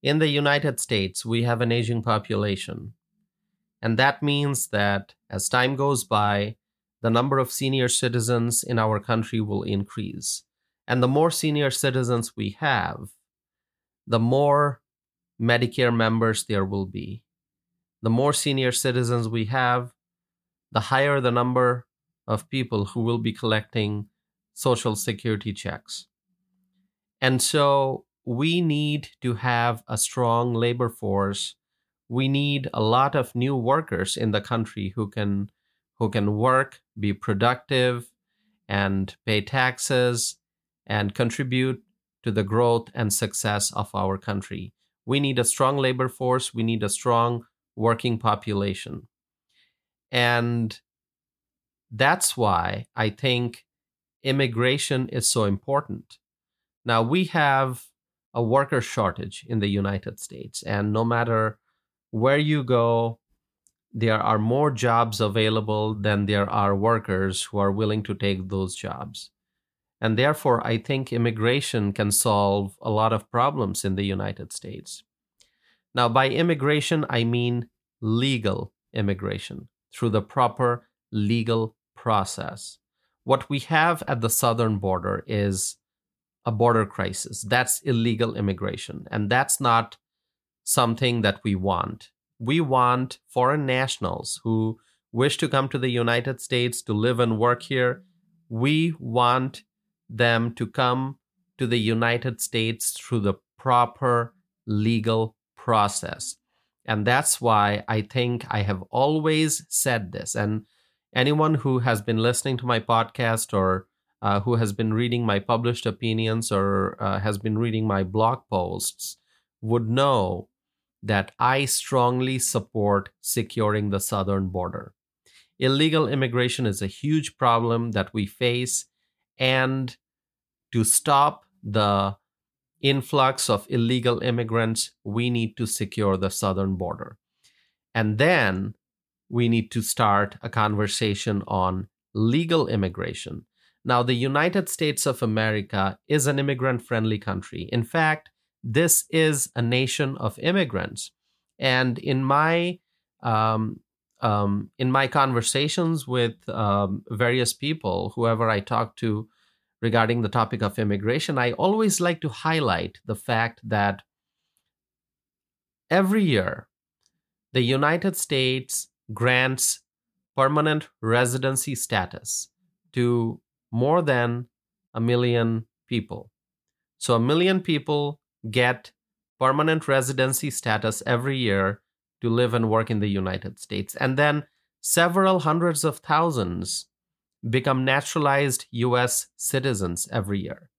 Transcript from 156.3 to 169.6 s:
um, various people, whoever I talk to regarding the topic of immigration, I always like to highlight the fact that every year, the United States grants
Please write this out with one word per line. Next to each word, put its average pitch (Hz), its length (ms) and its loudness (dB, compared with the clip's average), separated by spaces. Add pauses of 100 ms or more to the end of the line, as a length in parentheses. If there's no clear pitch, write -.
um, 101 640 0
various 120 420 0
people, 107 640 -4
whoever 113 340 0
I 104 120 2
talk 113 340 -4
to 110 340 -4 (500)
regarding 113 440 2
the 104 40 -2
topic 110 360 0
of 101 160 -2
immigration, 110 580 0
I 123 140 2
always 202 500 2
like 175 200 0
to 151 80 -4
highlight 113 760 -2
the 110 100 -4
fact 113 480 -2
that 101 380 0 (1900)
every 196 360 2
year, 107 440 0 (840)
the 127 80 2
United 147 560 0
States 131 680 -2 (240)
grants 127 680 0 (560)